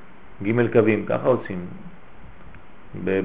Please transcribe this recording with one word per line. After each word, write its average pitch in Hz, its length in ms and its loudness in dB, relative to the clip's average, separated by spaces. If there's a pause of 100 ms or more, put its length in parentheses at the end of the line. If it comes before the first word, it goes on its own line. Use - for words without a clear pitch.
(440)
ג' 117 300 4
קווים, 110 320 6
ככה 120 220 0
עושים. 98 380 0 (1400)
ב-, 95 220 4